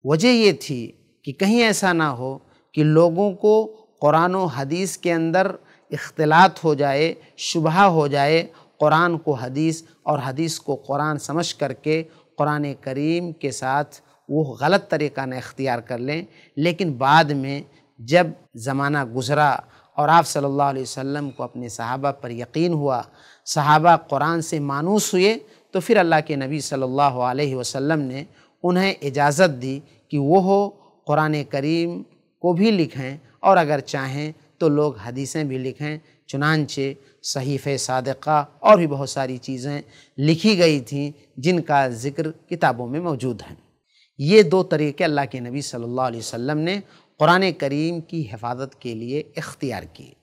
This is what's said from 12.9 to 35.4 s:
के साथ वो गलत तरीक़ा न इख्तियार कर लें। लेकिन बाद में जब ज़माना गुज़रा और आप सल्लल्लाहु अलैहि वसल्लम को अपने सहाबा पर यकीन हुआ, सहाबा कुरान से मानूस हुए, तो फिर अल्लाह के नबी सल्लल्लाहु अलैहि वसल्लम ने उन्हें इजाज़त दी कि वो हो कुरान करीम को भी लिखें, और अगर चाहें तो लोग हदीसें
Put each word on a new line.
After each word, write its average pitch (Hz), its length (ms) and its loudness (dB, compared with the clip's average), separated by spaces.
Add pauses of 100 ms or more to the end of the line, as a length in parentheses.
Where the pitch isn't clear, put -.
के 139 200 -6
साथ 139 480 -4 (280)
वो 151 140 0 (120)
गलत 170 360 0
तरीक़ा 143 340 -4
न 127 100 -8
इख्तियार 123 480 -6
कर 123 160 -8
लें। 147 260 -6 (320)
लेकिन 160 400 -2
बाद 143 360 4
में 139 320 -4 (340)
जब 156 340 2 (240)
ज़माना 139 480 -2
गुज़रा 135 460 0 (460)
और 147 120 0
आप 165 160 6
सल्लल्लाहु 143 440 -2
अलैहि 135 140 -6
वसल्लम 139 460 -8
को 127 140 -10
अपने 123 260 -12
सहाबा 131 440 -6
पर 127 200 -12
यकीन 156 400 -2
हुआ, 139 320 -2 (420)
सहाबा 156 480 6 (100)
कुरान 156 360 -2
से 160 200 -6
मानूस 156 520 -2
हुए, 190 200 4 (400)
तो 185 60 0
फिर 214 200 2
अल्लाह 165 220 4
के 156 160 -6
नबी 139 260 -6
सल्लल्लाहु 131 580 0
अलैहि 131 340 -2
वसल्लम 139 460 -2
ने 135 240 -8 (380)
उन्हें 185 380 2
इजाज़त 143 560 2
दी 131 240 -8 (300)
कि 147 80 -2
वो 151 220 4
हो 196 260 2 (400)
कुरान 151 380 0
करीम 165 540 -4 (440)
को 175 100 2
भी 208 180 4
लिखें, 143 480 -2 (240)
और 190 140 6
अगर 151 240 2
चाहें 143 520 -8 (280)
तो 165 80 2
लोग 147 300 0
हदीसें 131 480 -8